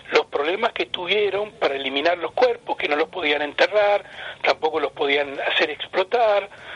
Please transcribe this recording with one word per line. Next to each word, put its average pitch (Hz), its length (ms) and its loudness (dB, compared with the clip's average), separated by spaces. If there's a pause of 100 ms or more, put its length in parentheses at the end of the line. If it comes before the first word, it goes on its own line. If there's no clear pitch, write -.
(120)
los 151 140 4
problemas 170 460 0
que 180 140 -4
tuvieron 196 680 -2
para 139 240 -2
eliminar 139 420 0
los 240 140 -6
cuerpos, 240 460 0
que 185 100 -2
no 147 80 0
los 160 140 0
podían 151 320 -2
enterrar, 202 600 2 (400)
tampoco 156 380 0
los 143 120 -2
podían 143 460 -2 (140)
hacer 151 180 0
explotar, 202 760 0 (280)